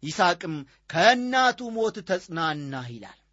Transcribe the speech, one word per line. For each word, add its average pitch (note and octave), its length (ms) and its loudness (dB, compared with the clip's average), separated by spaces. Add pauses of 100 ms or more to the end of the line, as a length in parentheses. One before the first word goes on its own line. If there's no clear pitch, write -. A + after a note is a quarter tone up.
ይስሐቅም F3 520 0 (360)
ከእናቱ B3 680 4 (100)
ሞት A3+ 340 -2
ተጽናና» D#3+ 720 -4 (120)
ይላል። A2+ 320 -14 (140)